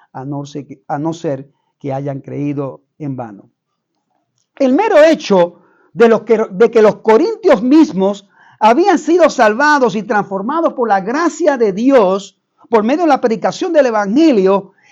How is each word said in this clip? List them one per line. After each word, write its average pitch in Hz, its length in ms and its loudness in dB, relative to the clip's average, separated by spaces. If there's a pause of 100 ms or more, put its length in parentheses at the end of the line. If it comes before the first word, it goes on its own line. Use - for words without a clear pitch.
(140)
a 131 100 -14
no 143 220 -10
ser 143 220 -16
que, 135 200 -20
a 151 120 -8
no 160 140 -6
ser 139 360 -8 (300)
que 139 120 -10
hayan 139 300 -8
creído 139 640 -8 (160)
en 139 160 -8
vano". 117 340 -16 (1080)
El 254 180 0
mero 370 300 4
hecho 190 580 0 (320)
de 220 140 4
los - 140 2
que, 220 300 0
de 202 180 2
que 233 120 2
los 214 160 4
corintios 285 640 2
mismos 202 680 0 (300)
habían 294 400 2
sido 320 300 2
salvados 240 640 0
y 214 80 -6
transformados 214 720 -4
por 240 140 -4
la 196 140 0
gracia 294 560 -2
de 214 160 0
Dios 202 640 0 (320)
por 220 140 0
medio 294 200 -2
de 339 40 2
la 269 120 2
predicación 226 540 -4
del 285 140 4
evangelio, 208 880 0 (180)